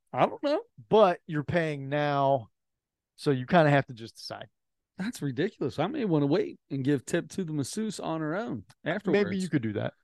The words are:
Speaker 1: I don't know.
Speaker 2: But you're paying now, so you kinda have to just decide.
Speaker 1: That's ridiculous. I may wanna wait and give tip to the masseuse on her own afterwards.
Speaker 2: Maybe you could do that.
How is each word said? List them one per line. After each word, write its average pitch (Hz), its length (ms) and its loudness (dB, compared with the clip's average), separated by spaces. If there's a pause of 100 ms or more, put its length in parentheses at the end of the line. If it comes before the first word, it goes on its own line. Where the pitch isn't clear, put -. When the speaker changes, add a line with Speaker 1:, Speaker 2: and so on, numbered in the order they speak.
(120)
Speaker 1:
I 131 140 2
don't - 160 -6
know. 302 200 0 (260)
Speaker 2:
But 196 400 6
you're 151 160 -2
paying 156 440 -2
now, 139 600 2 (640)
so - 160 -2
you 127 160 0
kinda 160 240 6
have 143 160 4
to 131 80 -14
just 113 220 -16
decide. 107 320 -14 (500)
Speaker 1:
That's 202 240 -8
ridiculous. 143 560 -4
I 151 80 0
may 254 200 -4
wanna 151 200 2
wait 139 320 0 (140)
and 139 100 -4
give 135 240 0
tip 170 240 -2
to 196 140 -6
the 156 80 -6
masseuse 180 480 -6
on 160 200 -4
her 156 140 -4
own 214 300 -6 (200)
afterwards. 196 420 0
Speaker 2:
Maybe 202 120 -4
you 185 100 -4
could 143 140 0
do 110 120 -4
that. 117 300 -4